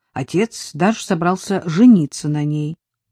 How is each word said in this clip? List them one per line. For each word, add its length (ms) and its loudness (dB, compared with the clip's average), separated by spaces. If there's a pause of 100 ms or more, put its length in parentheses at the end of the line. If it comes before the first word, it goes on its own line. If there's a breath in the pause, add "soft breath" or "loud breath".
(140)
отец 600 -4
даже 300 0
собрался 600 -2
жениться 640 4
на 140 -2
ней, 340 -6 (340)